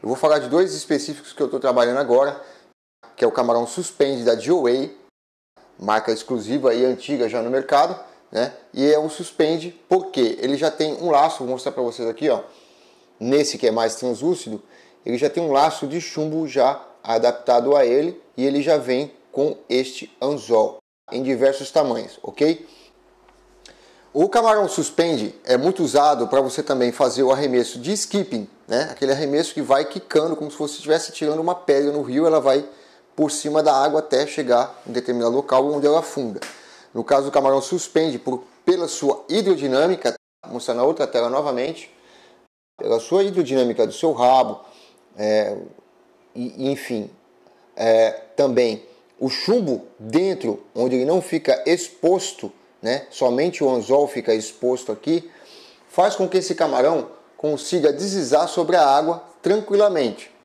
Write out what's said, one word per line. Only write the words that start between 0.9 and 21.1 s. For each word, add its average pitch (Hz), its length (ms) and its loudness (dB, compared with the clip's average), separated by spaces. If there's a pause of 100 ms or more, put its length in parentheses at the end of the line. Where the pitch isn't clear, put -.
que - 100 -4
eu 131 60 0
tô 139 100 -4
trabalhando 123 380 2
agora, 139 420 2 (760)
que - 80 2
é - 20 4
o 110 60 2
camarão 120 340 0
suspende 139 560 -2
da 117 140 4
G 120 160 -2
O 147 160 2
A, 135 220 0 (880)
marca 107 340 0
exclusiva 120 640 -2
e 123 100 2
antiga 127 420 -2
já 113 140 -4
no 117 80 -4
mercado, 143 500 0 (320)
né? 123 220 -2 (220)
E 143 180 2
é 151 60 6
o 156 100 -2
suspende 165 600 -4 (180)
porque 147 540 0
ele 135 160 -2
já 151 120 0
tem 156 300 -4
um 170 100 -2
laço, 143 280 4
vou 127 100 -8
mostrar 127 240 -6
pra 131 100 -6
vocês 117 240 -4
aqui, 113 220 -2
ó, 117 140 0 (760)
nesse 139 380 0
que 120 100 -2
é 110 40 4
mais 113 240 0
translúcido, 123 680 -6 (440)
ele 120 100 -4
já 143 140 0
tem 170 120 -4
um 156 100 -2
laço 151 340 2
de 160 160 -6
chumbo 156 440 -6
já 131 380 0 (180)
adaptado 120 720 2
a 135 120 6
ele 147 360 0 (140)
e 127 80 -2
ele 139 160 0
já 151 160 2
vem 131 340 -2 (220)
com 147 240 -2 (140)
este 127 500 -4
anzol 117 560 0 (340)